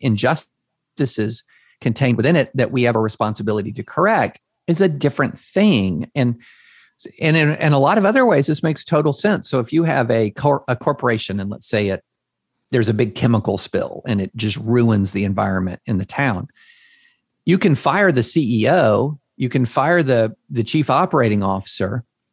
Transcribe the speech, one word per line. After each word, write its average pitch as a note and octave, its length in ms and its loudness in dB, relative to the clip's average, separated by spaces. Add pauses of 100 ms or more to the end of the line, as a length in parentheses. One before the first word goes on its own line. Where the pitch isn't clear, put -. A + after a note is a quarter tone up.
injustices A#2 1400 -4 (360)
contained B2 380 0
within C#3 180 2
it C#3 200 0
that C3 160 0
we B2 120 0
have A#2+ 140 2
a - 20 2
responsibility G#2+ 720 -2
to A#2+ 120 -10
correct E3+ 580 0 (260)
is E3+ 140 0
a F#3+ 80 4
different C#3+ 500 -2
thing. G#2 760 0
And, B2 260 0 (800)
and D#3+ 160 2
in, D3+ 200 4
in D3+ 160 2
a C#3 60 4
lot D#3+ 200 4
of G3 60 4
other B3 200 4
ways, D#3 220 2
this D3+ 160 -2
makes D#3 200 -2
total D3+ 300 0
sense. G3+ 340 -2
So C3+ 120 -2
if A#2 120 -6
you E3 120 2
have C3+ 260 0
a A2+ 220 0
cor-, C#3+ 360 0
a B2 80 -2
corporation, A#2 640 -2
and G2 120 -6
let's - 160 -14
say G#2 220 0
it, F#2+ 140 -4 (680)
there's A#2 180 2
a A2+ 60 0
big A2 180 0
chemical G#2+ 460 0
spill - 480 -6
and G#2+ 120 0
it F#2 160 -6
just A2 220 -4
ruins A2 540 2
the G2 120 -2
environment F#2+ 640 -2
in G#2 140 -2
the F#2+ 60 -4
town, C3+ 420 -4 (1000)
you F#3 120 2
can E3 160 2
fire F3+ 360 2
the B2+ 120 2
C A2+ 400 0
E A#2+ 80 2
O, C#3 480 2 (180)
you C3 120 -4
can B2+ 160 0
fire D#3 360 0
the, A#2 340 0 (140)
the A#2+ 140 -2
chief D3+ 260 0
operating B2+ 540 2
officer, F#2+ 600 -4 (300)